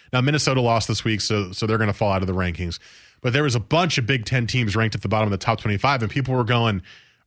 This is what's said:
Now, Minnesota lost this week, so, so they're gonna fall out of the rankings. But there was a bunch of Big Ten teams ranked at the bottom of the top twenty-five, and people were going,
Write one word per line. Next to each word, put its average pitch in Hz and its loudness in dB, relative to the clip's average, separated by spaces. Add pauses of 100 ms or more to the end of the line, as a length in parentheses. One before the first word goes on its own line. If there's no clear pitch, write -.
(120)
Now, 123 2
Minnesota 139 2
lost 113 2
this 110 -2
week, 110 0
so, 101 -2
so 110 -4
they're 110 2
gonna 107 0
fall 104 0
out 95 0
of 92 -2
the 92 -2
rankings. 87 -4 (420)
But 123 -2
there 143 2
was 135 0
a 120 0
bunch 156 0
of 110 -4
Big 127 0
Ten 123 -2
teams 110 0
ranked 110 0
at - -8
the - -4
bottom 107 2
of 101 0
the 95 -4
top 113 0
twenty-five, 120 0
and 107 -4
people 131 -2
were 127 0
going, 113 2 (460)